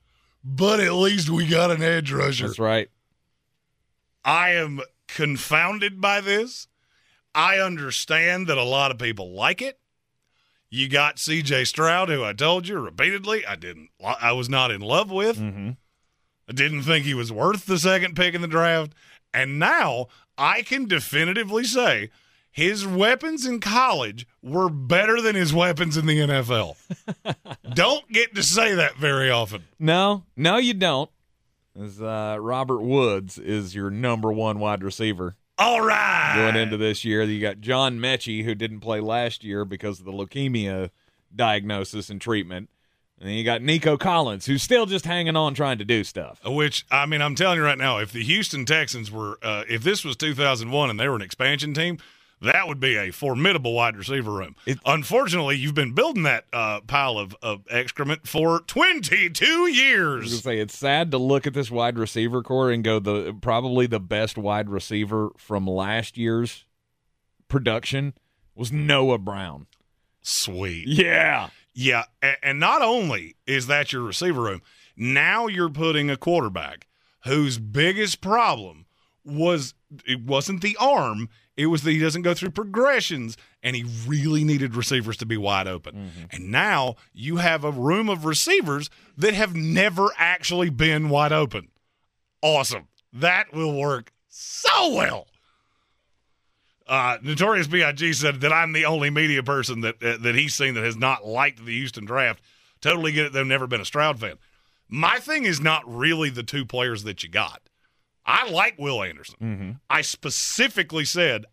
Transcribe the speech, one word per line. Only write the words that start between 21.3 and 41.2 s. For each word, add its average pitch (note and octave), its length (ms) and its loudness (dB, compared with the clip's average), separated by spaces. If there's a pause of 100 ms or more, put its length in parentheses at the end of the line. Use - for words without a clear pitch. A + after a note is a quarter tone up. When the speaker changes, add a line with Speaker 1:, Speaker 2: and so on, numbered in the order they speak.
Speaker 1:
say G#3 480 2 (420)
his G3 320 0
weapons B3 600 0
in A#3+ 160 -4
college F#3 680 0 (160)
were F3 240 2
better F3 540 2
than A3 140 2
his E3+ 180 2
weapons E3+ 420 2
in D#3 100 0
the D3+ 140 4
N D3 100 2
F C3 200 0
L. G2+ 260 0 (480)
Speaker 2:
<laughs> C3+ 500 -10
Speaker 1:
Don't A#3 380 2
get A3+ 240 0
to G3+ 80 0
say G#3 320 2
that D3 220 2
very C3+ 340 2
often. G#2+ 320 -2 (160)
Speaker 2:
No, F#3 460 2 (100)
no, E3 220 2
you B3 160 2
don't. D#3+ 360 0 (720)
As, G#2 200 -14
uh, G#2+ 360 -4
Robert B2 440 -2
Woods A2+ 560 2
is G2 360 -4
your G2 160 -4
number A2 440 0
one G#2+ 260 0
wide G#2 240 -2
receiver. F#2+ 540 -4 (200)
Speaker 1:
All A3+ 220 4
right. G3+ 560 2
Speaker 2:
Going A2+ 220 2
into G#2+ 180 0
this G#2+ 300 0
year, G#2+ 180 2
you G#2+ 160 -2
got G#2 220 -4
John B2+ 380 0
Mechie, A#2 440 -4
who A2+ 100 -2
didn't G#2+ 280 -6
play A2 180 -4
last A2+ 460 -4
year G2+ 180 -4
because G2 360 -8
of F#2 60 -20
the F#2+ 60 -10
leukemia G2 800 -4 (440)